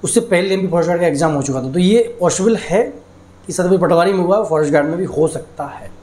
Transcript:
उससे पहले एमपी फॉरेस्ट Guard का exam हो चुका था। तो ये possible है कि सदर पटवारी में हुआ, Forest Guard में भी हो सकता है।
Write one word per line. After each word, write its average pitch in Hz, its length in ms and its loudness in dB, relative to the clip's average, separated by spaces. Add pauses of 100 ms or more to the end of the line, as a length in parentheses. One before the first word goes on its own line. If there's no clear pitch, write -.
उससे 233 160 2
पहले 190 340 0
एमपी 190 140 -2
फॉरेस्ट 165 200 0
Guard 175 120 0
का 175 60 2
exam 156 260 0
हो 139 100 -2
चुका 135 200 -4
था। 131 100 -6
तो 160 60 -2
ये 220 420 2
possible 185 360 2
है 180 260 -2 (640)
कि - 60 -10
सदर 185 260 2
पटवारी 175 340 2
में 185 120 0
हुआ, 196 200 2
Forest 151 280 0
Guard 147 140 2
में 165 100 -4
भी 185 80 -2
हो 156 240 0
सकता - 360 -10
है। - 260 -16 (120)